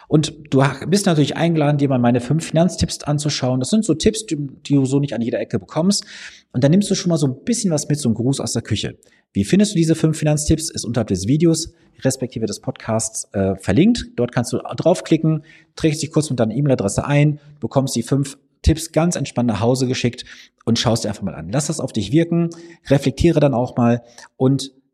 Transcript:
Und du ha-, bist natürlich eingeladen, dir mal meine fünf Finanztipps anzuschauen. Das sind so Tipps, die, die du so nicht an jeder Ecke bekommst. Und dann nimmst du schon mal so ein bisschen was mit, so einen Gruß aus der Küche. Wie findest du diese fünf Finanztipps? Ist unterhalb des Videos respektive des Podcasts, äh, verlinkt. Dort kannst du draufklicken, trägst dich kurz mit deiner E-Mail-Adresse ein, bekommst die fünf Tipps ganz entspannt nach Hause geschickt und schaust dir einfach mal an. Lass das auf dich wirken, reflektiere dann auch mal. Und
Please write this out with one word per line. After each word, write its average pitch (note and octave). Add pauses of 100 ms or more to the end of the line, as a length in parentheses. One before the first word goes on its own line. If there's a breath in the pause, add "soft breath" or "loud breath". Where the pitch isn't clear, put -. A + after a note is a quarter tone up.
Und D3 (160)
du C3
ha-, C#3
bist G3
natürlich D3+
eingeladen, D3+
dir C#3
mal C3
meine A#2+
fünf D#3
Finanztipps F3
anzuschauen. C#3+
Das C3
sind A3
so D#3+
Tipps, G#3+
die, D#3+
die C#3+
du C3+
so C3+
nicht C#3+
an A2+
jeder A#2
Ecke -
bekommst. F3 (480 loud breath)
Und B2
dann C#3+
nimmst G3+
du F#3+
schon -
mal E3
so C#3+
ein B2
bisschen A3+
was D3
mit, D3
so B2+
einen A2
Gruß B2
aus -
der A2+
Küche. - (340 soft breath)
Wie G3
findest G3+
du -
diese D#3+
fünf D#3
Finanztipps? D3+
Ist -
unterhalb A#2
des F#2+
Videos D#3+ (280 soft breath)
respektive B2
des G2+
Podcasts, -
äh, F#2+
verlinkt. F3+ (100)
Dort A#2+
kannst A#2+
du B2+
draufklicken, D#3+ (320 soft breath)
trägst D3+
dich C#3
kurz D3+
mit B2
deiner A2
E-Mail-Adresse B2+
ein, D3 (200 loud breath)
bekommst C3
die A#2
fünf C3+ (240)
Tipps -
ganz E3+
entspannt B2
nach G#2
Hause B2+
geschickt A#2+ (400 loud breath)
und A#2
schaust A#2
dir -
einfach G#2
mal E2+
an. D#2+
Lass C#3
das D#3
auf C3+
dich G#2
wirken, E3 (380 loud breath)
reflektiere D3
dann C#3
auch B2
mal. A#2+ (340 loud breath)
Und C3+ (220)